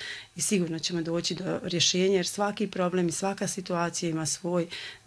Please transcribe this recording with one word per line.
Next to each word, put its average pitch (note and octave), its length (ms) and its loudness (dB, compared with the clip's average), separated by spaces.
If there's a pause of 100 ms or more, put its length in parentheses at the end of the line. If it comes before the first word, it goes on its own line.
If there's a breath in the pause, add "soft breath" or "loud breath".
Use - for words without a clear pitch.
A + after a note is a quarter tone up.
(360 loud breath)
i E3+ 40 -4
sigurno E3 380 2
ćemo E3+ 240 -2
doći E3+ 320 0
do E3 280 -2
rješenja, F#3 540 4
jer F3 100 2
svaki G#3 400 0
problem F3+ 420 2
i D#3+ 40 -2
svaka G3 360 -2
situacija E3+ 600 -2
ima D#3+ 160 -2
svoj, F3 400 0 (400 loud breath)